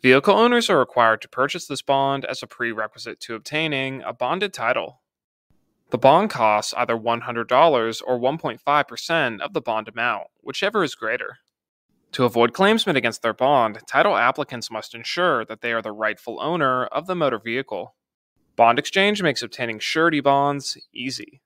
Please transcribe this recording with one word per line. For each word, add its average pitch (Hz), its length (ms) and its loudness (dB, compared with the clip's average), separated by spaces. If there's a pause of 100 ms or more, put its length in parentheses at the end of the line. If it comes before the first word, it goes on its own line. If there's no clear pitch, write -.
Vehicle 135 340 6
owners 233 340 4
are 170 100 4
required 113 420 2
to - 80 -18
purchase - 380 -4
this 139 140 -8
bond 139 440 0
as - 180 -8
a - 40 -14
prerequisite 113 720 -8
to 113 140 -10
obtaining 135 680 -4
a 110 80 -8
bonded 170 420 -4
title. 117 480 -4 (880)
The 127 60 -2
bond 156 340 6
costs 107 440 0
either 117 220 -2
one 117 240 -2
hundred 117 260 -8
dollars 123 540 4
or 127 160 -4
one 131 200 -2
point 123 220 -8
five 143 300 0
percent 123 520 -4
of 170 120 -8
the 151 80 -4
bond 110 260 -4
amount, 113 400 -4 (140)
whichever 202 420 -2
is 135 120 -4
greater. 120 420 -6 (760)
To 127 140 0
avoid 117 260 2
claims 214 340 2
made 160 120 0
against 117 240 -2
their 113 120 -2
bond, 123 540 2
title 156 300 2
applicants 123 520 -2
must 110 260 -10
ensure 127 500 -2
that 110 160 -14
they 120 100 -4
are 113 100 -2
the 107 120 -8
rightful 107 480 -6
owner 135 460 0
of 160 200 -6
the 185 80 -2
motor 135 240 0
vehicle. 113 560 -8 (640)
Bond 117 220 6
exchange 196 440 0
makes 147 180 0
obtaining 113 380 -8
surety 160 400 0
bonds 139 580 0 (160)
easy. - 520 -12